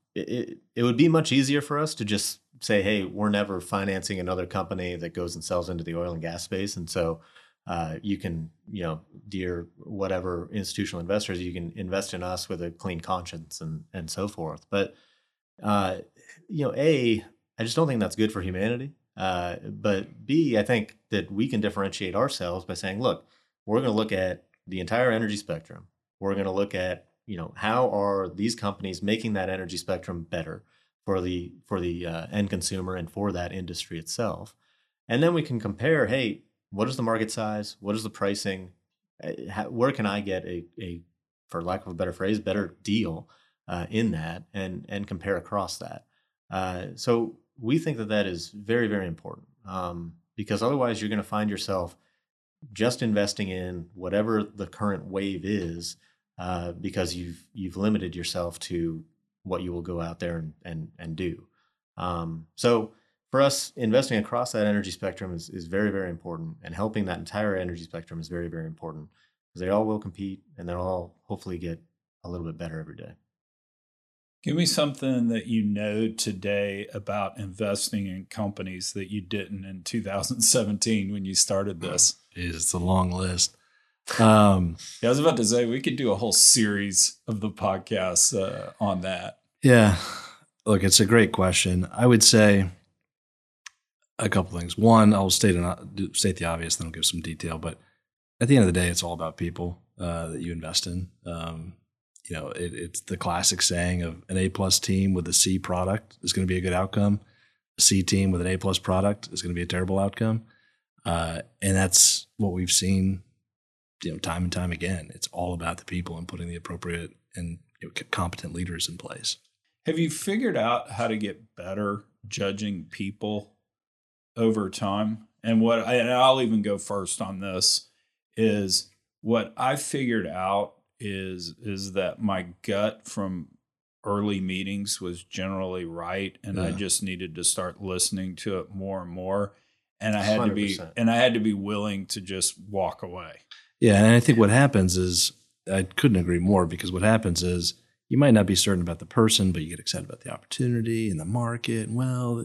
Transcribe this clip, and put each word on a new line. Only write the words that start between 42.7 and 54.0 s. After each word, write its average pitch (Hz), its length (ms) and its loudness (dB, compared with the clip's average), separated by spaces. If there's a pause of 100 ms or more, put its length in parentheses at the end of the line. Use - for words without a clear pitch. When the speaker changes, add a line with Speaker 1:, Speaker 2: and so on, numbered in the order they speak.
Speaker 1:
deal, 107 480 -2 (380)
uh, 87 240 -6
in 110 200 0
that 82 320 -6 (100)
and, 92 360 -8
and 101 160 -8
compare 98 320 -4
across 92 420 -6
that? 80 260 -14 (440)
Uh, 92 460 -6
so 117 400 0 (240)
we 127 180 0
think 160 200 -4
that 110 120 -6
that 104 160 2
is 85 240 -6
very, 110 380 0
very 101 180 -2
important, - 420 -10 (200)
um, 87 460 -8 (220)
because 104 280 -2
otherwise 120 360 0
you're 107 100 -4
gonna 104 120 -2
find 107 260 -2
yourself 95 480 -4 (800)
just 120 300 0
investing 104 460 0
in 90 440 -6
whatever 104 480 0